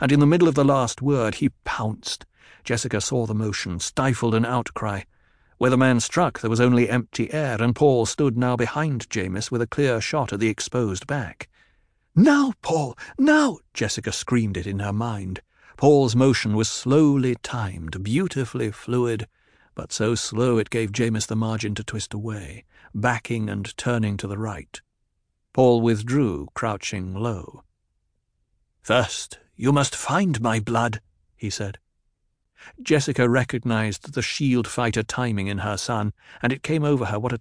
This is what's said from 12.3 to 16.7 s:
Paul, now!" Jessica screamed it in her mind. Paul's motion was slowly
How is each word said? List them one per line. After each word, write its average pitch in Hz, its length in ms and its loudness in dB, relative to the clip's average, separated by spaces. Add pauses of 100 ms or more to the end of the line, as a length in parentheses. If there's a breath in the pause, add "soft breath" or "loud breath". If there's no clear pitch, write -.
Paul, 156 340 -2 (220 loud breath)
now!" 285 400 4 (160)
Jessica - 360 -4
screamed 110 460 -2
it 90 100 -6
in 98 140 -4
her 101 120 -2
mind. 104 500 -6 (340 soft breath)
Paul's 135 400 6
motion 123 380 4
was 110 140 0
slowly 135 760 2